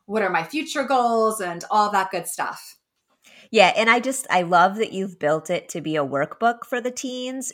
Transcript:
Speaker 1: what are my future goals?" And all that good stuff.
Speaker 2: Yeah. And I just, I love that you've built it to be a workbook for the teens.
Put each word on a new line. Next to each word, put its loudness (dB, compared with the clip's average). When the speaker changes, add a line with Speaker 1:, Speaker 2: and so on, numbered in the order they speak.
Speaker 1:
what 0
are 2
my 0
future -4
goals?" 2
And -6
all 2
that 0
good -6
stuff. -8
Speaker 2:
Yeah. 8
And 2
I 4
just, -4
I 2
love 4
that -4
you've -6
built 0
it -4
to -8
be -4
a 0
workbook -2
for -6
the -4
teens. -8